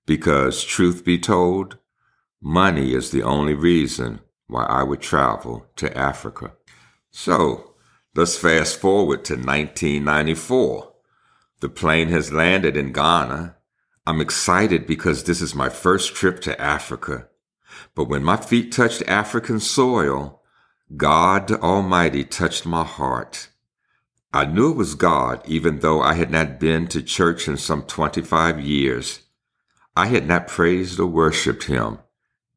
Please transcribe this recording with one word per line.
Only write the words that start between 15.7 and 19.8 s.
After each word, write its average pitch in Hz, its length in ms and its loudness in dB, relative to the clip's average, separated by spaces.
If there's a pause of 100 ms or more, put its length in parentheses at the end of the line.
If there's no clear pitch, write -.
trip 90 240 0
to - 200 -8
Africa. 71 680 -6 (640)
But 71 140 -2
when 69 160 -2
my 90 120 2
feet 117 360 0
touched 117 300 2
African 107 580 -2
soil, 78 800 0 (540)